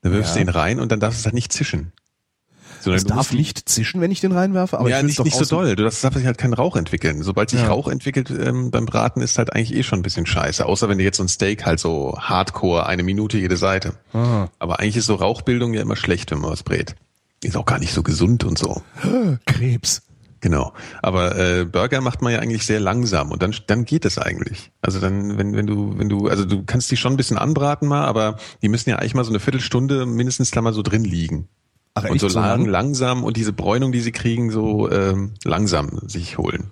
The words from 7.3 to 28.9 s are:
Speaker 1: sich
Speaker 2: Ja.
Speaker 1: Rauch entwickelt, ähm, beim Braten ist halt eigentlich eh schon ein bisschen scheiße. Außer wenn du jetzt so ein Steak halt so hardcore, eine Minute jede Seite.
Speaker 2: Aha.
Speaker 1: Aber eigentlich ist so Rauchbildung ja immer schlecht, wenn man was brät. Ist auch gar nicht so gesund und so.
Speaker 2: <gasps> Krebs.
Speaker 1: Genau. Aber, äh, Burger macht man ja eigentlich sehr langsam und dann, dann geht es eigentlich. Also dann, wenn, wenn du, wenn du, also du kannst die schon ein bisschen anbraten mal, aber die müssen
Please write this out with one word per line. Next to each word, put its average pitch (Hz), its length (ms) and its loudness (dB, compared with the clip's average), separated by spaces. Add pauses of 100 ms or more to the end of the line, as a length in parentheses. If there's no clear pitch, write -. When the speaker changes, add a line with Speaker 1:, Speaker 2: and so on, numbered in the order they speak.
Speaker 1:
sich 120 100 2
Speaker 2:
Ja. 113 80 4
Speaker 1:
Rauch 101 200 0
entwickelt, 135 420 -2
ähm, 127 400 -2
beim 117 160 0
Braten 117 360 0
ist - 160 0
halt 113 160 0
eigentlich 113 200 0
eh - 80 0
schon 98 180 0
ein - 20 -2
bisschen 85 240 -2
scheiße. - 400 0
Außer 98 220 2
wenn 101 100 2
du 95 60 2
jetzt 98 120 2
so 98 80 0
ein 92 40 -2
Steak 101 360 0
halt 80 160 2
so 73 400 -2
hardcore, 92 640 0
eine 90 160 0
Minute 104 360 0
jede 90 180 2
Seite. 95 380 0 (180)
Speaker 2:
Aha. 113 460 2
Speaker 1:
Aber 85 200 -4
eigentlich 104 200 2
ist 110 80 0
so 107 80 4
Rauchbildung 117 600 0
ja 107 60 -2
immer 107 160 -2
schlecht, - 340 -2
wenn 78 100 -2
man 73 120 -4
was 73 100 -8
brät. - 320 -4 (480)
Ist - 140 -4
auch - 80 -2
gar - 140 2
nicht - 160 -4
so 82 80 0
gesund 85 420 2
und - 140 0
so. - 240 -4 (200)
Speaker 2:
<gasps> 196 440 0
Krebs. 120 560 0 (380)
Speaker 1:
Genau. 71 320 0 (300)
Aber, 90 340 2
äh, 90 280 2
Burger 110 380 0
macht 123 200 -2
man 120 100 0
ja 113 80 0
eigentlich 113 260 -4
sehr 107 120 2
langsam 98 540 0
und - 100 -2
dann, 87 120 0 (120)
dann 117 180 2
geht - 200 0
es - 140 0
eigentlich. - 520 -6 (120)
Also 95 180 0
dann, 101 380 0
wenn, 104 180 0
wenn 104 100 0
du, 101 320 -2
wenn 104 100 0
du, 101 200 2
also 98 160 2
du 95 200 0
kannst - 260 0
die 127 60 2
schon 127 180 0
ein - 20 -2
bisschen 123 220 0
anbraten 143 500 0
mal, 143 160 2
aber 110 320 0 (260)
die 107 60 4
müssen 117 220 0